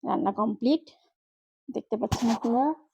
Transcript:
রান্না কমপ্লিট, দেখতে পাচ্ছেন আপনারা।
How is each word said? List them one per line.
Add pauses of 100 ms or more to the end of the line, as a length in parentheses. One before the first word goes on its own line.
রান্না
কমপ্লিট, (840)
দেখতে
পাচ্ছেন
আপনারা। (300)